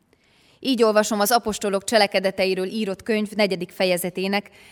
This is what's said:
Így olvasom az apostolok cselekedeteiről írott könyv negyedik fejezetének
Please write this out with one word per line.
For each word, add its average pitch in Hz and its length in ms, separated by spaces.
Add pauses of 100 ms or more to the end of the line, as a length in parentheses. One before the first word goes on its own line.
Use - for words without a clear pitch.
(580)
Így 254 240
olvasom 214 380
az 202 100
apostolok 208 540
cselekedeteiről 190 840
írott 196 360
könyv 214 280
negyedik 190 400
fejezetének 190 800 (220)